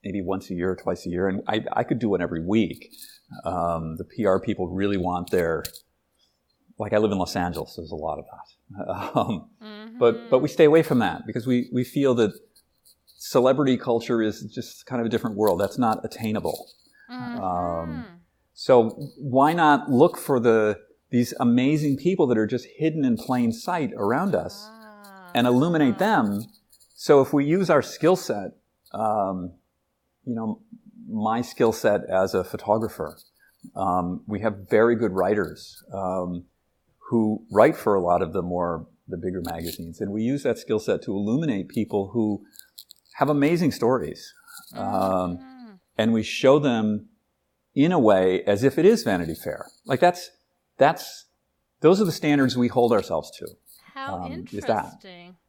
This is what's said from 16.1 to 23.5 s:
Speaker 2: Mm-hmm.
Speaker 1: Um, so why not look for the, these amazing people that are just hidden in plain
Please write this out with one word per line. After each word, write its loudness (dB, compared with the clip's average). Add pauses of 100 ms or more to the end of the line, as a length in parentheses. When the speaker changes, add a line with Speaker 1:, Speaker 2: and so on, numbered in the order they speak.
Speaker 2:
Mm-hmm. -10
Speaker 1:
Um, -6 (480)
so 4 (280)
why 2
not 4
look 6
for 0
the, 4 (320)
these 2
amazing 2
people 0
that 2
are 2
just -4 (100)
hidden -2
in 2
plain 0